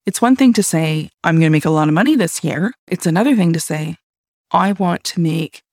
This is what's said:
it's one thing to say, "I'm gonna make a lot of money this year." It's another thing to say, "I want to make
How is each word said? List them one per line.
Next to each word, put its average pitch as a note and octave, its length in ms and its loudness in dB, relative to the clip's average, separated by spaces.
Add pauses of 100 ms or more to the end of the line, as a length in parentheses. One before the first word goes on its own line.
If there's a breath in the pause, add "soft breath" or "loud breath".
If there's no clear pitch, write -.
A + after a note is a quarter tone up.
it's - 160 -6
one B3 140 4
thing B3+ 180 4
to G#3 100 -2
say, D#3 460 -4 (140)
"I'm E3 140 2
gonna D#3+ 120 4
make D#3 160 2
a D#3+ 60 0
lot D#3 160 2
of D3+ 60 0
money C4 220 2
this F#3+ 280 -2
year." E3 300 -4 (140)
It's - 180 -6
another G#3+ 300 2
thing F3 180 2
to E3 60 -2
say, D#3 380 -8 (540)
"I F#3 220 0
want F3+ 320 -2
to - 160 -4
make D#3+ 520 -4